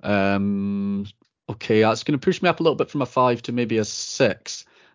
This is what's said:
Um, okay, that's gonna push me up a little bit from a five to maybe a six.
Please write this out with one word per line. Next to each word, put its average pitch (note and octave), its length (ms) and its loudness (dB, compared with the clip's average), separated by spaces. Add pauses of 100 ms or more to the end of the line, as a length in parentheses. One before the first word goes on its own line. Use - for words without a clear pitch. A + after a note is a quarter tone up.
Um, G2+ 1040 0 (440)
okay, A2 320 0
that's A2 220 2
gonna D3+ 140 0
push F3+ 220 0
me F#3 80 2
up E3 120 2
a - 20 -4
little D#3 140 2
bit C3+ 140 -2
from C#3+ 120 -4
a B2 40 -2
five B2 360 2
to A#2+ 100 -8
maybe A#2 260 0
a G#2+ 60 2
six. - 800 -2 (300)